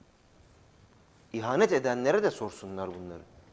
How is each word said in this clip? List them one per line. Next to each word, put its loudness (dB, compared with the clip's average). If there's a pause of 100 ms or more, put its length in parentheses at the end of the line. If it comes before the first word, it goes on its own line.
(1300)
ihanet 2
edenlere 2
de 2
sorsunlar -8
bunları. -10 (320)